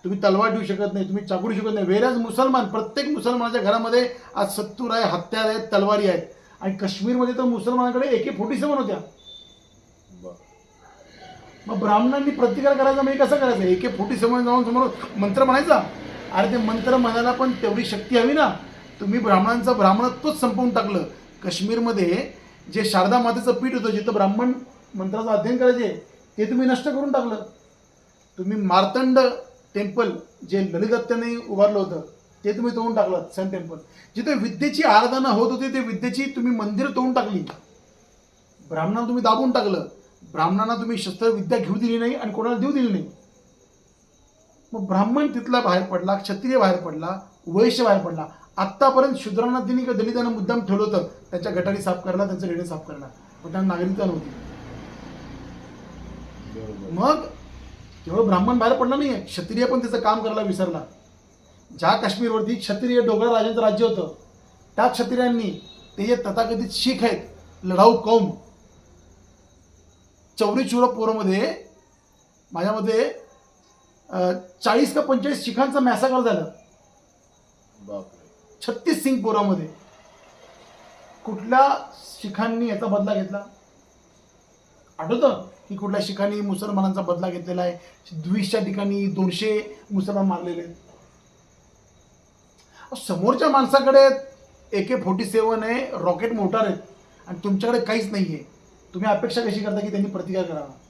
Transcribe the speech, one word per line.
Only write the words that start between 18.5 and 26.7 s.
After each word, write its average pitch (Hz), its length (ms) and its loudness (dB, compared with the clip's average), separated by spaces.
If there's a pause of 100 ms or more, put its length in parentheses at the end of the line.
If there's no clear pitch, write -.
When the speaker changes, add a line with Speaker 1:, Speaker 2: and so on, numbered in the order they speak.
Speaker 1:
तुम्ही 208 180 0
ब्राह्मणांचं 214 600 2
ब्राह्मणत्वच 247 640 2
संपवून 240 300 0
टाकलं. 196 320 0 (400)
काश्मीरमध्ये 202 880 0 (420)
जे 208 120 -2
शारदा 202 340 4
मातेचं 233 340 0
पीठ 254 220 -2
होतं, 220 160 0
जिथं 202 240 -2
ब्राह्मण 214 380 2 (420)
मंत्राचं 208 340 -4
अध्ययन 220 280 0
करायचे, 247 500 2 (320)
ते 214 60 2
तुम्ही 254 240 0
नष्ट 254 160 0